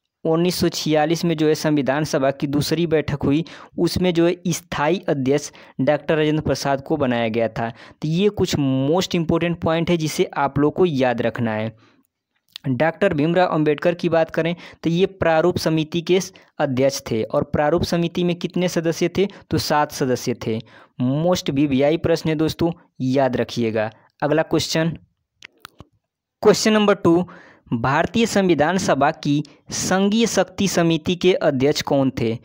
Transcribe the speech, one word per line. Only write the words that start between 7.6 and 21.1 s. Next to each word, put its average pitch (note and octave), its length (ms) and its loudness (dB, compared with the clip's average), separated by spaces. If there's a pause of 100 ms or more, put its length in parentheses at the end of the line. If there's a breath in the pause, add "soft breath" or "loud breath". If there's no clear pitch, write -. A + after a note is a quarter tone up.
तो - 380 -12
ये F3 240 2
कुछ - 240 -2
most C#3+ 600 0
important E3 440 0
point E3 300 -2
है F3 80 2
जिसे D#3 380 -2
आप C#3+ 240 -2
लोग D3 160 2
को F#3 100 4
याद B2+ 360 0
रखना A#2 300 -2
है। A2 200 -4 (960 soft breath)
डॉक्टर D#3+ 460 0
भीमराव E3+ 340 2
अंबेडकर D#3 480 0
की F3 140 -4
बात D#3+ 220 0
करें E3 240 -2 (280 loud breath)
तो E3 60 0
ये F3 160 2 (100)
प्रारूप E3 420 2
समिति D#3+ 440 -2
के F3 180 2 (400 soft breath)
अध्यक्ष C3+ 420 0 (100)
थे A2+ 120 0
और C#3+ 200 -2
प्रारूप D3+ 420 0
समिति E3+ 380 -2
में F3 120 0
कितने F3 340 -4
सदस्य E3+ 400 -2
थे, F#3 180 0 (220 loud breath)
तो E3 80 -2
सात D3 340 0
सदस्य B2+ 440 -2 (120)
थे। A2+ 120 -4 (640 loud breath)